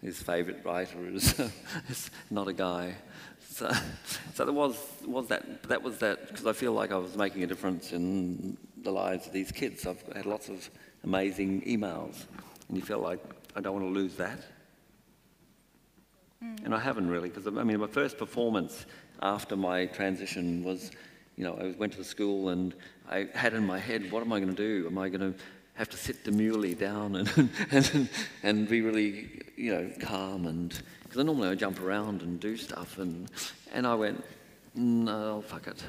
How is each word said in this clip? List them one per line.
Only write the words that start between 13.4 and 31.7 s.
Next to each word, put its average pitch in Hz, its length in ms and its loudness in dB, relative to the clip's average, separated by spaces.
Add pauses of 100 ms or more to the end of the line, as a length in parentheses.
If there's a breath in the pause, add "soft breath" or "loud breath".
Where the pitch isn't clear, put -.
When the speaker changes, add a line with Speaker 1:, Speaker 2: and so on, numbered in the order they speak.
Speaker 1:
"I 107 60 -4
don't 98 200 0
want 95 60 0
to 95 120 2
lose 95 180 0
that." 95 220 -4 (2000)
Speaker 2:
Mm. 220 220 -8
Speaker 1:
And 113 100 2
I 110 40 2
haven't 113 300 0
really, 87 220 0
'cause, 98 160 -6
I - 20 0
mean, 107 300 2
my 104 80 0
first 139 320 2
performance 113 680 0 (360 loud breath)
after 101 340 0
my 92 320 2
transition 92 760 0
was, 92 280 -4 (440 loud breath)
you - 80 -4
know, 85 160 -2
I 92 180 -4
went 104 160 0
to 95 40 -12
the 92 80 -8
school 98 440 2
and 90 260 2 (340 loud breath)
I 98 240 0
had 117 200 4
in 110 120 4
my 95 140 2
head, 107 320 -2
"What 110 100 0
am 117 120 2
I 104 60 4
gonna 95 140 2
do? 101 340 2
Am 90 100 -2
I 95 120 0
gonna 92 240 0 (420 loud breath)
have 110 140 -2
to - 80 -10
sit - 260 -6
demurely 107 520 4
down 101 400 -2
and, 110 340 6 (120)
<laughs> - 100 0
and, 135 380 8 (340 loud breath)
and 107 240 4
be 113 140 4
really, 110 480 2 (260)
you 117 160 -2
know, 90 180 0 (100)
calm?" 95 480 -2
And, 85 260 -2 (360 loud breath)
'cause 131 140 2
normally 143 240 4
I 92 80 4
jump 95 260 -2